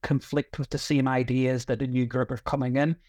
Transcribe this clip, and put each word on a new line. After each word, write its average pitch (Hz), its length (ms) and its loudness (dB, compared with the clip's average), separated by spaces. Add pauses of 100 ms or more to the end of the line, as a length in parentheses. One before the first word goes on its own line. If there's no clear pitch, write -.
conflict - 560 -2
with 139 120 -4
the 143 80 -2
same 135 300 2
ideas 127 580 0
that 123 120 -2
the 135 80 -4
new 127 180 0
group 127 260 -2
are 123 80 -4
coming 127 380 -2
in. 156 200 2 (120)